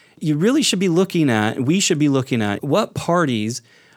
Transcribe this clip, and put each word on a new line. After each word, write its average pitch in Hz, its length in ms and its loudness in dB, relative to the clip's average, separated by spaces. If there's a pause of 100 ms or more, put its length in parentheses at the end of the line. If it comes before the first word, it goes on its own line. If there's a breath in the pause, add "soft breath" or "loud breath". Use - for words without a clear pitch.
(200 soft breath)
You 151 160 -2
really 233 280 2
should 190 160 0
be 190 100 0
looking 170 400 2
at, 113 320 0
we 160 180 0
should 175 200 0
be 147 100 2
looking 131 320 0
at 104 220 -2
what 180 320 -2
parties 127 680 -2 (360 soft breath)